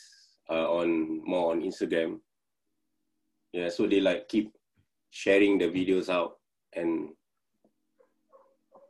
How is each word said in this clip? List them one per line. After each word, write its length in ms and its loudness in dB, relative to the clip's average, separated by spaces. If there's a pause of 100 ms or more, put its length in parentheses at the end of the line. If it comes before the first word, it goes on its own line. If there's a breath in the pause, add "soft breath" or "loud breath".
(480)
are 200 -2
on, 580 -2
more 280 0
on 100 -2
Instagram. 560 -2 (1300)
Yeah, 180 -2
so 180 -2
they, 120 4
like, 300 0
keep 240 -2 (560)
sharing 480 4
the 80 2
videos 420 0
out, 300 -2 (360)
and 360 -4 (1800)